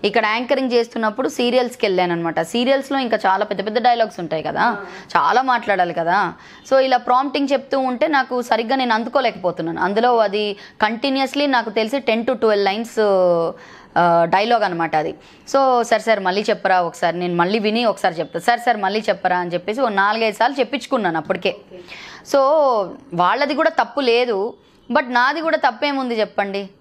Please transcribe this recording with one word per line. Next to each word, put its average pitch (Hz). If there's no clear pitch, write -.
ఇక్కడ 214
యాంకరింగ్ 247
చేస్తున్నప్పుడు 233
సీరియల్స్కి 247
వెళ్ళాను 180
అనమాట. 170
సీరియల్స్లో 269
ఇంకా 233
చాలా 196
పెద్ద 196
పెద్ద 214
డైలాగ్స్ 233
ఉంటాయి 160
కదా, 156
చాలా 175
మాట్లాడాలి 208
కదా. 170
So 269
ఇలా 262
ప్రాంప్టింగ్ 262
చెప్తూ 269
ఉంటే 262
నాకు 254
సరిగ్గా 233
నేను 247
అందుకోలేకపోతున్నాను. 180
అందులో 226
అది 208
కంటిన్యూస్లీ 269
నాకు 240
తెలిసి 220
టెన్ 226
to 262
ట్వెల్వ్ 214
లైన్స్, 214
ఆ, 170
డైలాగ్ 208
అనమాట 165
అది. 156
So, 262
"సార్, 220
సార్ 214
మళ్ళీ 190
చెప్పరా 190
ఒకసారి, 170
నేను 175
మళ్ళీ 180
విని 220
ఒకసారి 190
చెప్తా, 165
సార్, 240
సార్ 240
మళ్ళీ 202
చెప్పరా" 185
అని 175
చెప్పేసి 208
ఓ 254
నాలుగైదు 214
సార్లు 262
చెప్పించుకున్నాను 226
అప్పటికే. 175
So 277
వాళ్ళది 226
కూడా 320
తప్పు -
లేదు, 233
but 285
నాది 254
కూడా 320
తప్పేముంది 247
చెప్పండి? 196